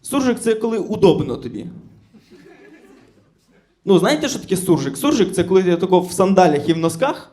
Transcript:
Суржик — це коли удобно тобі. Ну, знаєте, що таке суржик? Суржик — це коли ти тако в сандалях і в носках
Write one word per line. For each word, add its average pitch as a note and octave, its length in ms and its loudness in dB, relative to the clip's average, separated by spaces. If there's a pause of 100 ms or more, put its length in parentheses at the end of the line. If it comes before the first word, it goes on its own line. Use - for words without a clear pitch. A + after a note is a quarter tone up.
Суржик — B3+ 400 -2
це A3+ 140 0
коли A3+ 220 -4
удобно F3 600 2
тобі. A#2 280 -12 (2250)
Ну, F#3 140 4
знаєте, C#4+ 300 0
що - 100 -8
таке - 180 -4
суржик? C#3+ 400 -2
Суржик — B3 360 0
це F3 100 -2
коли F#3 200 2
ти F3 140 0
тако F3+ 220 2
в F3+ 120 -4
сандалях F#3 580 2
і E3 40 2
в D#3+ 40 0
носках E3 560 -4